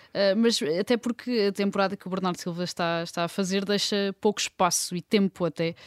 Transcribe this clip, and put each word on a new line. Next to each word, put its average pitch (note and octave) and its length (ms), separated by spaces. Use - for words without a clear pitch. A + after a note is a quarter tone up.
Ah, G3 240
mas A3+ 200
até A#3+ 160
porque A#3+ 540
a - 20
temporada G3 460
que - 100
o - 20
Bernardo F#3 300
Silva F3 240
está, E3+ 400
está E3+ 220
a - 20
fazer G3 380
deixa G3+ 560
pouco G#3 180
espaço - 560
e E3+ 60
tempo G3 420
até, E3 320